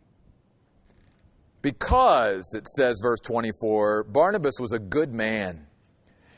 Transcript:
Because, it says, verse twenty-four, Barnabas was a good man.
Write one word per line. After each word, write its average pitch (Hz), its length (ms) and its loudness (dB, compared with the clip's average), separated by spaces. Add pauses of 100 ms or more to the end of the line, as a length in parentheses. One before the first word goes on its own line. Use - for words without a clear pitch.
(1600)
Because, 139 920 2
it 107 140 -8
says, 123 340 0
verse 117 200 0
twenty-four, 107 840 0
Barnabas 147 540 0
was 117 140 -6
a 113 60 -4
good 127 340 -4
man. 104 520 -4 (720)